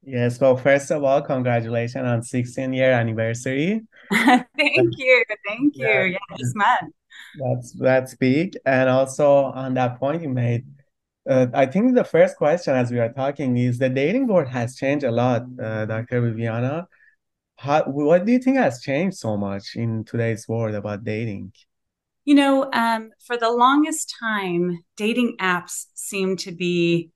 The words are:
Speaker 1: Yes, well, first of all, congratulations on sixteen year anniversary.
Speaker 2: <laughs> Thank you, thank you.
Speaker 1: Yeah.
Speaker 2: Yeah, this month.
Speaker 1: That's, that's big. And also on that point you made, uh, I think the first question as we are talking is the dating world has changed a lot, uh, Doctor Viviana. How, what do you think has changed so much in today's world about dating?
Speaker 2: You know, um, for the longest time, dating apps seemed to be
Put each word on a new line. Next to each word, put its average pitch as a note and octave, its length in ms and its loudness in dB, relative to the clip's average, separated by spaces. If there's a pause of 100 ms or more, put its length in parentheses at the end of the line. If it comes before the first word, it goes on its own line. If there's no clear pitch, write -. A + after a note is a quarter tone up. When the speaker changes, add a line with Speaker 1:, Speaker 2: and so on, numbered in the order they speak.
Speaker 1:
Yes, B2 360 -2
well, C3 160 6
first C#3 360 2
of C#3 120 -2
all, C#3 200 2
congratulations A#2+ 800 -2
on A#2+ 160 0
sixteen B2 500 -4
year C3 200 2
anniversary. B2 920 -2 (160)
Speaker 2:
<laughs> - 140 -10
Thank B3 360 4 (500)
you, B3+ 260 4 (240)
thank B3 280 0
you. - 120 -4
Speaker 1:
Yeah. - 160 2
Speaker 2:
Yeah, F#3 340 -6
this B2 160 -6
month. G#3 400 0 (460)
Speaker 1:
That's, B2+ 340 -4
that's B2+ 420 2
big. C#3 420 0 (100)
And C3 220 4
also C3+ 560 4
on C3 280 -6
that B2 240 0
point D3+ 240 -2
you D#3 80 -6
made, A#2+ 360 -2 (600)
uh, C3 280 4
I D3 100 4
think A#3 300 2
the B3 80 4
first F#3 340 2
question D#3 380 0
as B2 160 2
we B2 80 -2
are A#2 120 0
talking C3+ 460 -2
is B2 220 0
the C3 100 2
dating E3 380 0
world E3+ 220 2
has B2 260 -4
changed C#3+ 280 -2
a A#2+ 80 0
lot, A#2+ 340 2 (160)
uh, A2 240 -4
Doctor A2+ 360 -4
Viviana. A#2+ 680 -4 (720)
How, C#3+ 260 2
what D3 420 2
do A3+ 60 2
you B3+ 80 4
think B3+ 160 0
has C3+ 240 0
changed E3 380 -2
so G#2+ 180 -4
much G2 400 -6
in A2+ 300 -4
today's A2+ 420 -4
world A2+ 280 -4
about G#2 280 -8
dating? G#2+ 480 -6 (720)
Speaker 2:
You C#4+ 120 4
know, C4+ 360 2
um, A3+ 380 -2 (100)
for - 160 -8
the A3+ 160 0
longest C#4+ 680 2
time, F3+ 640 -2 (160)
dating A#3 460 -2
apps F3+ 520 -4
seemed F#3+ 460 -4
to F#3 140 -10
be E3+ 640 0